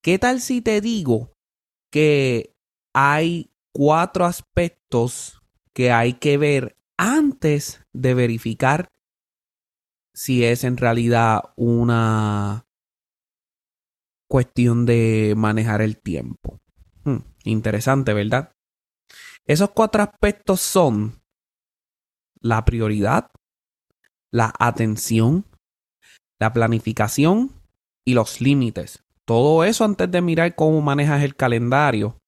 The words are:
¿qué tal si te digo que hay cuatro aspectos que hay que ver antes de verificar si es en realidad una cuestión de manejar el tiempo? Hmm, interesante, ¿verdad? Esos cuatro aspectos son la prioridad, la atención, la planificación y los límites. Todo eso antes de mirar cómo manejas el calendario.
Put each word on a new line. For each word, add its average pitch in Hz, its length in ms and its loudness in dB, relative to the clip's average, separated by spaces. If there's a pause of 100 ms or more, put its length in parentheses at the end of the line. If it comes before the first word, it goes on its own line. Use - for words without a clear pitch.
¿qué 180 180 0
tal 247 220 0
si 247 200 -4
te 220 200 0
digo 160 520 -4 (580)
que 139 640 0 (400)
hay 156 560 0 (220)
cuatro 165 540 0
aspectos - 1160 -4 (300)
que 123 180 0
hay 120 220 2
que 143 260 0
ver 143 380 -2 (220)
antes 220 800 -2 (120)
de 127 220 0
verificar 123 720 -2 (1300)
si 123 300 0
es 120 180 0
en 127 140 -2
realidad 117 640 2 (160)
una 113 1080 0 (1600)
cuestión 120 580 0
de 110 500 2
manejar 107 460 0
el 107 160 -4
tiempo? - 640 -10 (420)
Hmm, 131 220 -4 (180)
interesante, 110 720 -2
¿verdad? 107 380 -4 (960)
Esos 170 240 2
cuatro 214 340 0
aspectos - 560 -2
son 117 600 0 (1200)
la 113 240 -2
prioridad, 110 680 0 (1000)
la 113 260 0
atención, 113 880 0 (960)
la 110 120 -2
planificación 117 1000 0 (520)
y 127 100 2
los 113 260 0
límites. 123 640 -2 (200)
Todo 147 380 2
eso 220 220 0
antes 185 260 -2
de 175 120 0
mirar 170 340 0
cómo 156 260 2
manejas 147 400 0
el 139 140 -4
calendario. 120 920 0